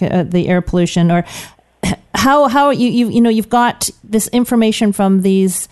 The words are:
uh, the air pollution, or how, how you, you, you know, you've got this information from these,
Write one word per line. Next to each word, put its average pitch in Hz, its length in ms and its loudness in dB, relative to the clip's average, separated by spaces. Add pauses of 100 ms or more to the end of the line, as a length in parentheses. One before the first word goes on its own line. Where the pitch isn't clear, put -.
uh, 175 220 -2
the 175 240 -2
air 180 120 0
pollution, 170 520 0
or 175 120 0 (920)
how, 269 320 2
how 277 220 2
you, 247 180 0
you, 240 200 0
you 233 120 0
know, 233 100 4
you've 220 180 -2
got 240 400 0 (140)
this 208 300 -2
information 226 580 0
from 196 320 0
these, 190 500 0